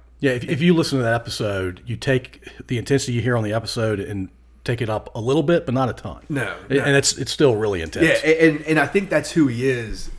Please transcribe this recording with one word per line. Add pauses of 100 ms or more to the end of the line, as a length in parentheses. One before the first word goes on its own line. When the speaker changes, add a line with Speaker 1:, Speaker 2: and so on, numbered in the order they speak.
(200)
Speaker 1:
Yeah,
if,
if
you
listen
to
that
episode,
you
take (180)
the
intensity
you
hear
on
the
episode
and (340)
take
it
up
a
little
bit,
but
not
a
ton.
Speaker 2:
No, (120)
Speaker 1:
And,
Speaker 2:
no.
Speaker 1:
and
it's,
it's
still
really
intense.
Speaker 2:
Yeah,
and,
and,
and
I
think
that's
who
he
is